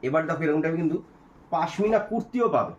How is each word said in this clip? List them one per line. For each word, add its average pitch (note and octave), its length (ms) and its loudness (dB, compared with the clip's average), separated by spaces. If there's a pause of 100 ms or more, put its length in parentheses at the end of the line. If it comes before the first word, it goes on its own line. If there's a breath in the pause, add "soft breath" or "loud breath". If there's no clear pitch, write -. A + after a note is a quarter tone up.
এবার D#3 220 2
দেখো D#3 180 -2
এরকম D3+ 180 2
টাইপের E3 180 0
কিন্তু D#3+ 160 0 (560)
পাশমিনা F#3+ 440 2 (120)
কুর্তিও A3+ 360 -2 (100)
পাবে G#2 220 0